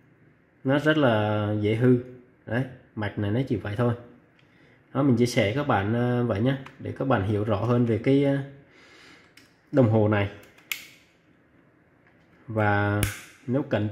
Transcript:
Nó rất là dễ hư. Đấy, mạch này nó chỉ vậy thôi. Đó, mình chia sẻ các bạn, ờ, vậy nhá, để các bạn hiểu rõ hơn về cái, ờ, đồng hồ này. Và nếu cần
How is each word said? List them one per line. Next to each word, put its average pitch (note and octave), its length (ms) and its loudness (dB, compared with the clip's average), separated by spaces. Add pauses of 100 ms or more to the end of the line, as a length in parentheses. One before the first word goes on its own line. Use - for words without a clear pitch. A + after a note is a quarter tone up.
(640)
Nó C3+ 140 2
rất D#3 200 2
là G#2+ 500 2 (120)
dễ G#2 140 0
hư. B2 240 4 (480)
Đấy, A#2 180 -4 (300)
mạch G#2 240 -6
này G2+ 120 -2
nó A#2 180 0
chỉ A#2+ 80 -2
vậy G#2 200 -8
thôi. A#2+ 180 0 (1000)
Đó, - 80 -2
mình C3 140 4
chia A#2+ 100 2
sẻ A2 280 0
các C#3+ 120 -4
bạn, G#2+ 280 0
ờ, A#2+ 300 0
vậy G#2 160 -2
nhá, C3+ 180 0 (200)
để G#2+ 200 -10
các C3+ 100 -4
bạn A2+ 140 2
hiểu G#2 220 -2
rõ A2 120 0
hơn A#2+ 300 0
về A2 180 0
cái, C#3 200 4
ờ, C#3 140 0 (1300)
đồng B2+ 180 4
hồ G#2+ 180 4
này. G2+ 200 0 (2250)
Và G#2 520 2 (460)
nếu C3 160 -2
cần G#2 280 -2